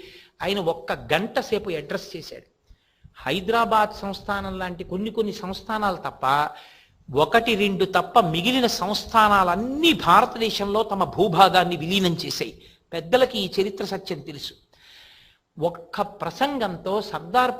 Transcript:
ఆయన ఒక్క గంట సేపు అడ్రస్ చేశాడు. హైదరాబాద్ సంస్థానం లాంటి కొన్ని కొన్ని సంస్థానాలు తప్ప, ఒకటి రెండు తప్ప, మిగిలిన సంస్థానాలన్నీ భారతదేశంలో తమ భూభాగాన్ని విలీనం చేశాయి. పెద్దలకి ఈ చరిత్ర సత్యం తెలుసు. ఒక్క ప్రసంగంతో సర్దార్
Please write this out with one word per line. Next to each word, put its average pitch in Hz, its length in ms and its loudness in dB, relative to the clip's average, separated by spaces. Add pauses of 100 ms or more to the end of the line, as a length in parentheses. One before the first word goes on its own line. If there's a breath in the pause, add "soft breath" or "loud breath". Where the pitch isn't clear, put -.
(440 loud breath)
ఆయన 196 160 -2
ఒక్క 170 340 -2
గంట 160 460 -2
సేపు 208 300 -4
అడ్రస్ 160 480 -8
చేశాడు. - 260 -16 (720)
హైదరాబాద్ 214 840 0
సంస్థానం 196 560 -6
లాంటి 180 260 -8
కొన్ని 202 280 -6
కొన్ని 214 220 -2
సంస్థానాలు 196 640 -4
తప్ప, 143 540 0 (640 loud breath)
ఒకటి 226 420 4
రెండు 196 300 0
తప్ప, 185 340 2
మిగిలిన 208 480 2
సంస్థానాలన్నీ 208 1300 2
భారతదేశంలో 208 880 4
తమ 196 200 -2
భూభాగాన్ని 175 720 4
విలీనం 175 360 0
చేశాయి. - 480 -6 (320 soft breath)
పెద్దలకి 226 460 2
ఈ 185 100 -4 (120)
చరిత్ర 196 240 -4
సత్యం 190 340 -8
తెలుసు. 143 340 -14 (1080 soft breath)
ఒక్క 175 420 -4
ప్రసంగంతో 202 1000 -4
సర్దార్ 202 580 0